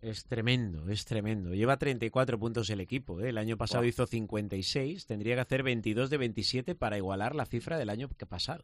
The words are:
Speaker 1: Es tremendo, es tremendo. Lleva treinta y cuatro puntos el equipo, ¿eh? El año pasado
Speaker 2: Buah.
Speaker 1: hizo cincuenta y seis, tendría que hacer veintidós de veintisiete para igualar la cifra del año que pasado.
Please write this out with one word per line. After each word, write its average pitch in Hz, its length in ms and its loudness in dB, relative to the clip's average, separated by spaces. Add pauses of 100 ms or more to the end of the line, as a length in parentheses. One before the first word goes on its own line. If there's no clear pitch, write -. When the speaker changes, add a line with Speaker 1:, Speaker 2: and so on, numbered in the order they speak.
Speaker 1:
Es 110 240 -8
tremendo, 110 640 2
es 104 160 -2
tremendo. 104 480 0
Lleva 120 240 4
treinta 127 260 0
y 113 60 -2
cuatro 123 280 2
puntos 113 300 0
el 104 120 -2
equipo, 95 420 -4
¿eh? 127 80 0
El 113 80 -2
año 110 180 0
pasado 117 240 0
Speaker 2:
Buah. 120 80 4
Speaker 1:
hizo 117 180 2
cincuenta 104 500 -2
y 95 60 -2
seis, 147 440 -2
tendría 110 300 0
que 131 40 2
hacer 131 220 2
veintidós 120 480 2
de 147 80 2
veintisiete 123 560 0
para 104 240 0
igualar 98 360 0
la 127 120 0
cifra 127 320 -2
del 120 100 0
año 117 220 -4
que - 160 -10
pasado. - 380 -6